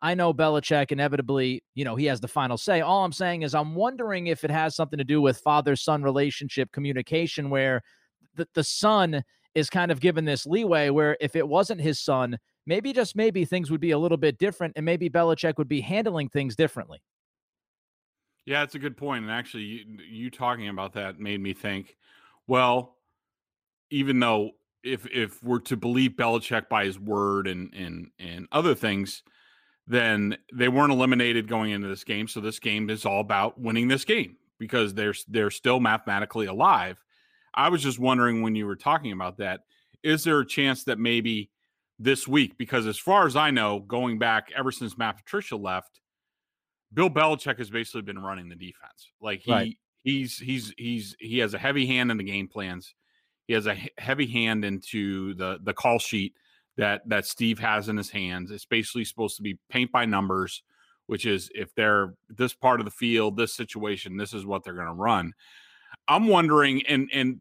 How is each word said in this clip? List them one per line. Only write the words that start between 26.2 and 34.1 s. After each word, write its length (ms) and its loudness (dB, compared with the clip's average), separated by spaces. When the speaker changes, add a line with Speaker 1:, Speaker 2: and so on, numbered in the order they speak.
Speaker 2:
by 160 2
his 160 -4
word 480 0
and, 260 -6
and, 340 -12
and 320 -12
other 240 2
things, 480 -2
then 480 0
they 160 0
weren't 240 4
eliminated 560 2
going 240 -2
into 160 -4
this 160 -8
game. 240 -6
So 140 -10
this 180 -6
game 300 -2
is 160 -6
all 160 0
about 360 0
winning 300 0
this 160 2
game 320 -2